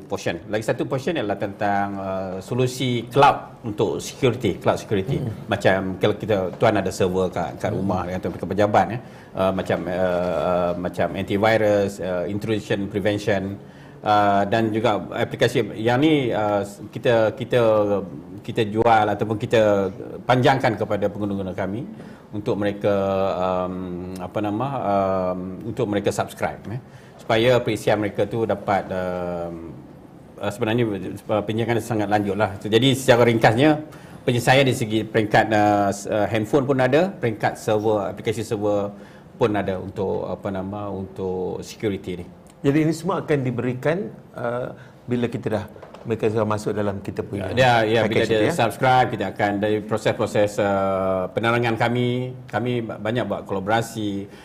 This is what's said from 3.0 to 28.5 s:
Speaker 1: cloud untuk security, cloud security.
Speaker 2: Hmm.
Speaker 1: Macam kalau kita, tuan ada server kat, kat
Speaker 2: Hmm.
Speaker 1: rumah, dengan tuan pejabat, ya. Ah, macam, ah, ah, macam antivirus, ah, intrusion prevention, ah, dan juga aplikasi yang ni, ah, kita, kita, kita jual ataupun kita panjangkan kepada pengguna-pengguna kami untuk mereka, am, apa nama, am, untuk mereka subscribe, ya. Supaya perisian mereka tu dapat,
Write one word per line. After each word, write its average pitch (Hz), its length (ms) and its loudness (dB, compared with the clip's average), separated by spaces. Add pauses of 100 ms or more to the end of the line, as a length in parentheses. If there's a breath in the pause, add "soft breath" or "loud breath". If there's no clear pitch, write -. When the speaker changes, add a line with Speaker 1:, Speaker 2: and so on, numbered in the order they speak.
Speaker 1:
cloud - 560 2
untuk 98 320 0
security, 110 580 0
cloud 98 220 2
security. 92 400 -2
Speaker 2:
Hmm. - 160 -4 (160)
Speaker 1:
Macam 95 480 2
kalau 104 160 2
kita, 95 400 -2
tuan 107 240 4
ada 92 160 -2
server 92 340 2
kat, 85 300 -6
kat 90 160 -2
Speaker 2:
Hmm. 92 80 -2
Speaker 1:
rumah, 90 240 0
dengan 90 160 -4
tuan 92 100 -4 (220)
pejabat, 104 340 4
ya. 117 100 -6 (360 loud breath)
Ah, 95 160 2
macam, 90 400 -2
ah, 90 80 -2 (480)
ah, 90 320 0
macam 90 400 -2
antivirus, 104 800 2
ah, 90 320 -4
intrusion 104 560 -2
prevention, 101 720 -2 (480 loud breath)
ah, 101 400 4
dan 110 240 2
juga 107 400 0
aplikasi 120 640 0
yang 117 240 2
ni, 143 320 4
ah, 104 320 2 (320)
kita, 113 400 4
kita, 123 260 0 (840)
kita 117 160 -2
jual 110 480 4
ataupun 104 320 -2
kita 104 480 4 (320)
panjangkan 127 560 2
kepada 101 320 0
pengguna-pengguna 98 400 -4
kami 98 320 -4 (480 loud breath)
untuk 101 320 -4
mereka, 101 320 0 (400)
am, 92 400 0 (480)
apa 90 160 -6
nama, 104 280 -2 (680)
am, 92 320 -10
untuk 110 240 -2
mereka 101 240 0
subscribe, - 560 -6
ya. 123 80 -6 (360 loud breath)
Supaya 120 420 4
perisian 110 480 0
mereka 101 240 -2
tu 113 160 -2
dapat, 98 420 0